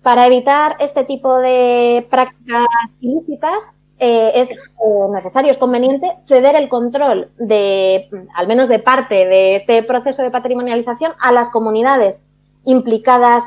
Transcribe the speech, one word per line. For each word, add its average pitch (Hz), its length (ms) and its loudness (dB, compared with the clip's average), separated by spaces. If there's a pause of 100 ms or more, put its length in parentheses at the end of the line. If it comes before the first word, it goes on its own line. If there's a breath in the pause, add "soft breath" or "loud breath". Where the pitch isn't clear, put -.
Para 247 260 4
evitar 277 520 2
este 285 260 -2
tipo 262 320 -2
de 240 720 0
prácticas 240 580 -2 (320)
ilícitas, 311 760 -6 (240)
eh, 233 360 2
es, 247 160 0
eh, 220 40 -12 (580)
necesario, 202 360 -2
es 262 80 2
conveniente 262 540 -2 (140)
ceder 277 320 4
el 285 100 0
control 240 720 -2
de, 196 760 0
mm, 185 240 -18
al 180 120 -4
menos 240 200 2
de 233 120 2
parte 247 460 2
de 190 300 4
este 226 280 0
proceso 247 380 -4
de 254 80 -2
patrimonialización, 247 920 -4
a 254 100 2
las 240 160 2
comunidades 226 760 0 (440)
implicadas 240 800 2